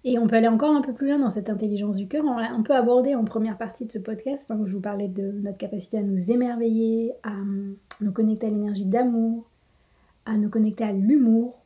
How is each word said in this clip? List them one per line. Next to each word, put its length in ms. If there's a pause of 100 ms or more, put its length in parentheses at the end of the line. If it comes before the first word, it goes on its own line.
Et 120
on 80
peut 80
aller 100
encore 240
un 120
peu 100
plus 160
loin 100
dans 120
cette 200
intelligence 460
du 100
cœur. 180
On 140
l'a 140
un 100
peu 120
abordé 420
en 80
première 340
partie 260
de 60
ce 80
podcast, 520
hein, 100
où 40
je 80
vous 80
parlais 280
de 240
notre 260
capacité 400
à 40
nous 280
émerveiller, 840 (120)
à, 80
euh, 420 (260)
nous 120
connecter 340
à 40
l'énergie 340
d'amour, 680 (760)
à 120
nous 120
connecter 360
à 80
l'humour. 720